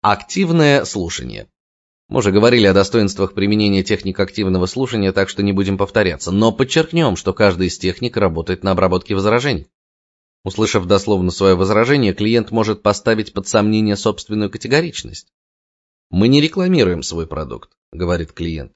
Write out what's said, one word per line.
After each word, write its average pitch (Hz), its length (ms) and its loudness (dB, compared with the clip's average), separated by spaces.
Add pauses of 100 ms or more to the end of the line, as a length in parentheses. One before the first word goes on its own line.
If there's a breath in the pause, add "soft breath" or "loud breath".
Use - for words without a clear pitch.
Активное 165 800 2
слушание. 62 640 -8 (640)
Мы - 100 0
уже 101 140 0
говорили 113 340 6
о 95 60 6
достоинствах 98 600 0
применения 101 500 0
техник 98 360 -4
активного 95 460 0
слушания, 110 480 -2
так 98 160 0
что 98 140 -4
не 101 100 0
будем 95 240 0
повторяться, 95 540 -2
но 107 200 4
подчеркнём, 143 640 0
что - 180 -4
каждая 92 360 2
из - 80 -8
техник 117 400 -4
работает 87 480 -2
на 98 60 0
обработке 92 440 0
возражений. 107 520 -2 (760)
Услышав 98 440 -2
дословно 98 440 2
своё 95 240 2
возражение, 107 580 2
клиент 110 380 0
может 107 320 -2
поставить 107 480 0
под 98 160 -8
сомнение 107 480 2
собственную 107 540 -4
категоричность. - 840 -4 (800)
«Мы 98 180 2
не 143 140 6
рекламируем 147 600 0
свой 82 260 -8
продукт», 69 440 -10 (220)
говорит 85 400 -4
клиент. 82 420 -8